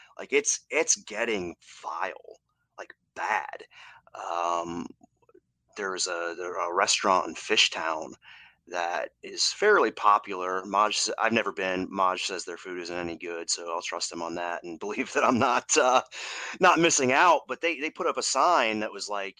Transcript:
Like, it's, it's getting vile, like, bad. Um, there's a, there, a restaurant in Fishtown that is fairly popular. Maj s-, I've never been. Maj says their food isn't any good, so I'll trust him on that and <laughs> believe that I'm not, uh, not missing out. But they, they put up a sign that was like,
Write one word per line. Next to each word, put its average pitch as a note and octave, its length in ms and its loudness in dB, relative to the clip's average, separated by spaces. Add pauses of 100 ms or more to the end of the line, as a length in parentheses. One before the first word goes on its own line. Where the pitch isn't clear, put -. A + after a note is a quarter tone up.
(180)
Like, - 140 -14
it's, - 280 0 (100)
it's D#3 260 0
getting G#2 600 -4 (260)
vile, E2 560 -8 (400)
like, - 160 -16 (220)
bad. F2+ 480 -4 (500)
Um, E2+ 720 -4 (920)
there's F#2+ 320 -4
a, E2+ 300 -4
there, F2+ 180 -8
a F2 180 -4
restaurant F#2+ 540 2
in E2 80 -8
Fishtown D#2+ 760 -2 (560)
that E2+ 420 -4 (120)
is F#2+ 300 -4
fairly F#3+ 400 4
popular. F#2 720 2
Maj G2+ 300 2
s-, - 220 -2
I've A2 160 2
never G#2 180 2
been. F#2 380 -2
Maj F#2 340 2
says F2+ 200 -6
their F2 140 -10
food F2+ 240 -10
isn't F2 140 -8
any E2+ 200 -6
good, E2+ 340 -8
so E2+ 220 -6
I'll F2 100 -4
trust - 300 -8
him E2+ 100 -8
on E2+ 140 -6
that F2 280 -6
and E2+ 160 -10
<laughs> G#2 60 -8
believe G#2+ 280 -6
that A#2+ 100 2
I'm B2 160 4
not, B2 380 2
uh, B2+ 240 4 (580)
not E3+ 200 8
missing D3 320 4
out. D#3+ 360 6
But B2 140 -8
they, E3 180 -2
they D#3 100 -4
put F3 180 -4
up C3+ 100 -2
a A#2+ 60 -2
sign C3+ 560 4
that G#2+ 120 -4
was G2 160 -10
like, G2 320 -6